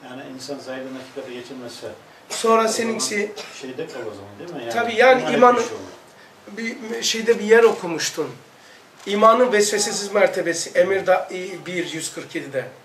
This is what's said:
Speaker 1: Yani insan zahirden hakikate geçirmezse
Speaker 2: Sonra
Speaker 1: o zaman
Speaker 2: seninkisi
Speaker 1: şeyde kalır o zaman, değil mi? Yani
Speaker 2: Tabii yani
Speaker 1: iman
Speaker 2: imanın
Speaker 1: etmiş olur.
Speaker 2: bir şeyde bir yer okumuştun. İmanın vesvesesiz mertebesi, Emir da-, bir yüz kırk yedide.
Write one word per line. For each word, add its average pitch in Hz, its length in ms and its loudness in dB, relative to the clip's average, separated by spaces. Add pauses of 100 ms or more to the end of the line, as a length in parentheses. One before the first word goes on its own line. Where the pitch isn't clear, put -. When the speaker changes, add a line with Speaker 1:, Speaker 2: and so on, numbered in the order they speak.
Speaker 1:
Yani 127 180 -14 (120)
insan 135 240 -10
zahirden 131 360 -10
hakikate 127 400 -14
geçirmezse 123 520 -14 (420)
Speaker 2:
Sonra 226 260 2
Speaker 1:
o - 20 6
zaman 226 160 4
Speaker 2:
seninkisi 220 600 -2 (280)
Speaker 1:
şeyde 127 260 -10
kalır 120 260 -12
o - 20 -14
zaman, 98 240 -18
değil - 120 -14
mi? 147 120 -10
Yani - 100 -8
Speaker 2:
Tabii 233 220 -2
yani 247 280 6
Speaker 1:
iman - 120 -2
Speaker 2:
imanın 240 240 8
Speaker 1:
etmiş - 140 -4
olur. - 840 -16
Speaker 2:
bir 226 440 -8
şeyde 220 360 2
bir 202 60 -6
yer 220 180 8
okumuştun. 165 680 0 (760)
İmanın 220 460 6
vesvesesiz 208 600 0
mertebesi, 175 680 0
Emir 185 280 2
da-, 185 220 2 (380)
bir 170 260 -6
yüz 156 220 -8
kırk - 200 -14
yedide. 135 300 -6 (200)